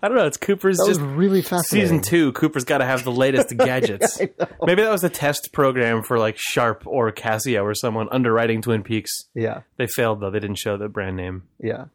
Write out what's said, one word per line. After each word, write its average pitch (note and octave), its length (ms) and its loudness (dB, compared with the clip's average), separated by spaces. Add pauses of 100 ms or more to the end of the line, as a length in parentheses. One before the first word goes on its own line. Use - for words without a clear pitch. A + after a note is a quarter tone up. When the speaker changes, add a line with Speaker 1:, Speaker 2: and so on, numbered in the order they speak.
Speaker 1:
I G3+ 60 0
don't B3+ 80 2
know, G3+ 80 4
it's C#3 100 0
Cooper's G3 420 0
Speaker 2:
That F#3 120 4
was F#3 80 2
Speaker 1:
just C#3+ 120 -2
Speaker 2:
really F#3 320 2
fascinating. F3+ 460 0
Speaker 1:
season E3 140 4
two, D#3+ 320 2
Cooper's D3 320 0
gotta C3+ 200 2
have B2+ 200 -2
the B2+ 80 -2
latest C3 440 2
Speaker 2:
<laughs> - 0 -
Speaker 1:
gadgets. B2+ 600 0
Speaker 2:
I - 180 -2
know. - 100 -4 (180)
Speaker 1:
Maybe F3+ 180 4
that A3 80 2
was F3+ 140 0
a E3+ 40 2
test - 440 -4
program B2 500 2
for, A#2 160 0
like, A2 180 0
Sharp - 480 0
or A#2 280 0
Casio A2 500 0
or G#2+ 120 0
someone A2 360 -2
underwriting A2+ 500 2
Twin A2 220 0
Peaks. A2 220 -4 (280)
Speaker 2:
Yeah. A2 280 -4 (160)
Speaker 1:
They B2 100 -2
failed, A2 320 0
though. G2 120 -4
They G#2 100 -2
didn't G2+ 180 -6
show G#2+ 180 -2
the G#2 120 -6
brand F#2+ 260 -6
name. F#2 280 -8 (200)
Speaker 2:
Yeah. A#2 320 -6